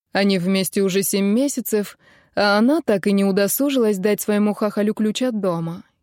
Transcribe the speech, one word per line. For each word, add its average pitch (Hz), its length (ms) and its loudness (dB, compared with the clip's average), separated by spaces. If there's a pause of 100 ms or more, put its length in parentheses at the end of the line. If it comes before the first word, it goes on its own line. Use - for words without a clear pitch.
(120)
Они 196 260 2
вместе 190 440 0
уже 190 200 0
семь 196 240 0
месяцев, 220 720 -2 (360)
а 202 240 2
она 277 240 4
так 202 240 0
и 202 60 2
не 196 120 2
удосужилась 208 760 0
дать 202 220 0
своему 208 340 0
хахалю 208 400 -2
ключ 214 280 -2
от 233 180 -2
дома. 170 440 -4 (180)